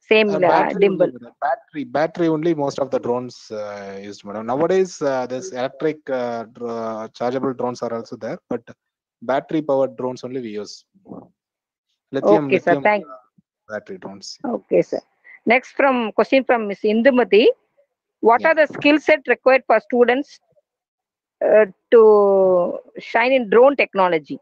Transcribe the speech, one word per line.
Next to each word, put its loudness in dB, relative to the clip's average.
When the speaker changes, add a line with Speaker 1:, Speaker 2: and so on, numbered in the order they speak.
Speaker 1:
Same, 2
Speaker 2:
Uh, -2
Speaker 1:
uh, -2
Speaker 2:
battery 2
Speaker 1:
Dimple. 2
Speaker 2:
only, -8
madam. -20
Battery, -8
battery -4
only -2
most -6
of -4
the -4
drones, -8
uh, -12
used, -18
madam. -10
Nowadays, -2
uh, -4
this -10
electric, -6
uh, -6
dr-, -14
uh, -10
chargeable -6
drones -8
are -6
also -12
there, -10
but -8
battery -4
powered -2
drones -8
only -10
we -10
use. -12
Lithium, 2
Speaker 1:
Okay, 0
sir. -2
Speaker 2:
lithium, -2
Speaker 1:
Thank 0
Speaker 2:
uh, -20
battery -12
drones. -18
Speaker 1:
Okay, -2
sir. -6
Next 0
from, 0
question 2
from -2
Miss -8
Indumati. 4
What 4
Speaker 2:
Yeah. 2
Speaker 1:
are 4
the 2
skill 2
set 2
required 2
for 2
students, 0
uh, 4
to 4
shine -2
in 0
drone 6
technology? -2